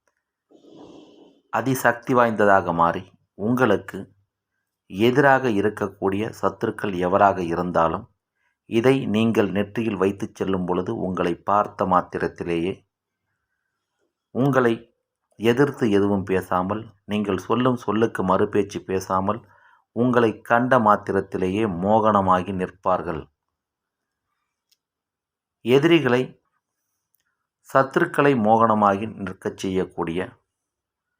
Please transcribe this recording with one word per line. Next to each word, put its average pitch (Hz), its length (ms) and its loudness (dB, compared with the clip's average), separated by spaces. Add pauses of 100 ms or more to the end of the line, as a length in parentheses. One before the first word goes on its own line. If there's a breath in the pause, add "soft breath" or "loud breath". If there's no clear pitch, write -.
(1500)
அதிசக்தி 123 600 -2
வாய்ந்ததாக 101 680 4
மாறி, 85 260 0 (340)
உங்களுக்கு 107 600 0 (920)
எதிராக 127 600 4
இருக்கக்கூடிய 98 760 -2 (160)
சத்துருக்கள் 104 580 -4
எவராக 95 440 2
இருந்தாலும், 85 680 -2 (600)
இதை 117 240 2 (120)
நீங்கள் 107 460 0
நெற்றியில் 101 500 -4
வைத்துச் 98 360 -4
செல்லும் 95 300 -4
பொழுது, 90 320 -4
உங்களை 90 340 -4 (160)
பார்த்த 104 360 -2
மாத்திரத்திலேயே, 85 880 -2 (1600)
உங்களை 127 360 2 (680)
எதிர்த்து 120 520 2
எதுவும் 98 380 2
பேசாமல், 92 520 -2 (240)
நீங்கள் 98 400 -4
சொல்லும் 123 320 0
சொல்லுக்கு 107 460 -2
மறுபேச்சு 98 600 0
பேசாமல், 95 540 -4 (560 soft breath)
உங்களை 117 360 2 (100)
கண்ட 123 380 2
மாத்திரத்திலேயே 98 840 0 (140)
மோகனமாகி 98 800 2
நிற்பார்கள். 87 640 -4 (2500)
எதிரிகளை, 135 580 4 (1500)
சத்துருக்களை 143 720 2
மோகனமாகி 107 760 2
நிற்கச் 98 480 -10
செய்யக்கூடிய, 92 680 -4 (920)